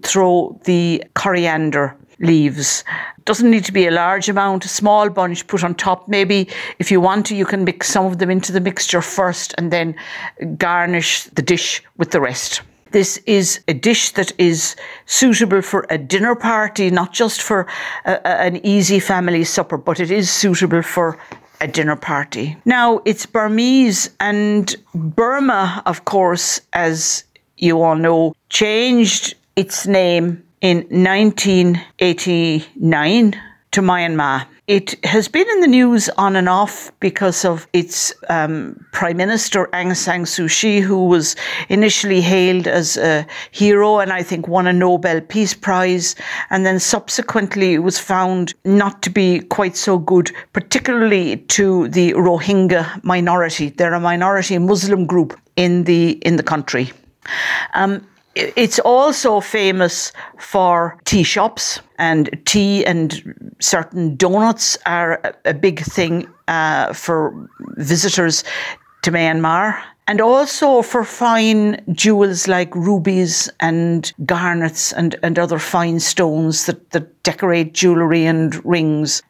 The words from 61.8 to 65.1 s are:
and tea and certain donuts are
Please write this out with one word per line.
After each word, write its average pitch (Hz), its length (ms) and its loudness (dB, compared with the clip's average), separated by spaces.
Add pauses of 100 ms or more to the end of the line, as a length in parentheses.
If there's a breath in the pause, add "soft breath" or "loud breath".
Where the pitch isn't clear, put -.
and 160 320 0 (140)
tea 202 420 2
and - 760 -4
certain 165 560 -2
donuts 208 680 2
are 170 380 -2